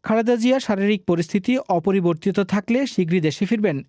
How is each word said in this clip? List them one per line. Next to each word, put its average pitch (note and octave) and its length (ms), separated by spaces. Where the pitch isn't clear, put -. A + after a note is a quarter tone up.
খালেদা A#3 340
জিয়ার B3 240
শারীরিক G3+ 440
পরিস্থিতি F#3 540
অপরিবর্তিত F#3 800
থাকলে A3 460
শীঘ্রই F#3 340
দেশে D#3 260
ফিরবেন F#3 420